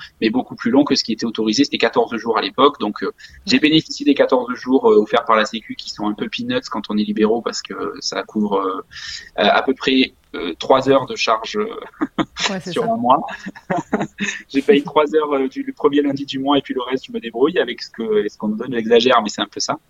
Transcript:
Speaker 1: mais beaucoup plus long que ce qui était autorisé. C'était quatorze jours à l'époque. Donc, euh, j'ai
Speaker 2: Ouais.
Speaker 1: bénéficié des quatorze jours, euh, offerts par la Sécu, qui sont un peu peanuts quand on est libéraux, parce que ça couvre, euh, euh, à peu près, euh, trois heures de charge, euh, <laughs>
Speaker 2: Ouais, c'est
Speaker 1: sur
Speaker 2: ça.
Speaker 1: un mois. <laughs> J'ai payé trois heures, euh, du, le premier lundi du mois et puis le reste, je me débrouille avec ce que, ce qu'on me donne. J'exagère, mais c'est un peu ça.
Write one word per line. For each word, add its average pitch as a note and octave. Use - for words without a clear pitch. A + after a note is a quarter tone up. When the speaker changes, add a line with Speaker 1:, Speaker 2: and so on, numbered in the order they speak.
Speaker 1:
mais A2
beaucoup A#2+
plus -
long C#3+
que C#3
ce -
qui A#2
était A2
autorisé. A2
C'était A#2+
quatorze A#2
jours A2
à G2+
l'époque. B2+
Donc, G#2
euh, G#2+
j'ai -
Speaker 2:
Ouais. -
Speaker 1:
bénéficié D3+
des C#3+
quatorze B2
jours, B2+
euh, G#2+
offerts A#2
par A2+
la G#2+
Sécu, A2
qui -
sont G#2+
un G#2+
peu -
peanuts B2
quand A2
on G#2+
est G#2+
libéraux, G#2+
parce -
que -
ça -
couvre, G#2
euh, F#2
euh, F#2
à G#2
peu C3+
près, C3
euh, E2
trois C3
heures C3
de A2
charge, A2
euh, G#2+
<laughs> -
Speaker 2:
Ouais, F#3+
c'est F#3
Speaker 1:
sur -
Speaker 2:
ça. A3+
Speaker 1:
un -
mois. B2+
<laughs> -
J'ai C3+
payé C#3+
trois D3+
heures, D3
euh, -
du, C#4
le C3+
premier C#3+
lundi C#3+
du C3+
mois C#3
et C#3
puis -
le B2+
reste, B2+
je B2
me A#2
débrouille B2
avec A#2+
ce -
que, G#2+
ce -
qu'on G#2+
me G#2+
donne. B2
J'exagère, A#2
mais G#2+
c'est -
un G#2
peu -
ça. -